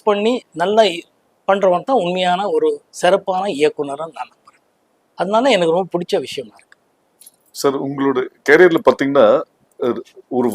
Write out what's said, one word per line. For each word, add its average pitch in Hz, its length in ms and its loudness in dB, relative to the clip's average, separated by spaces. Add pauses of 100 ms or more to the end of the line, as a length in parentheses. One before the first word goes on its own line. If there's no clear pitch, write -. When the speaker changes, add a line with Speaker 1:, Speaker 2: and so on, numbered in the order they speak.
Speaker 1:
பண்ணி 208 240 0 (300)
நல்லா 214 220 2 (100)
இ-, 170 100 -10 (460)
பண்றவன் 190 400 0
தான் 262 140 2
உண்மையான 180 520 -2
ஒரு 156 140 0 (320)
சிறப்பான 185 420 0 (140)
இயக்குனர்னு 151 600 -4
நான் - 140 -14
நம்புறேன். - 320 -20 (580)
அதனால 220 360 0
எனக்கு 165 180 0
ரொம்ப 185 200 -2
பிடிச்ச 175 200 -4 (120)
விஷயமா 117 320 -14
இருக்கு. - 200 -20 (840)
Speaker 2:
சார், 139 160 0 (100)
உங்களோட 139 300 -2 (320)
கேரியர்ல 165 400 6
பாத்தீங்கன்னா, 135 380 4 (600)
ஒரு, 117 120 -6 (380)
ஒரு 123 160 0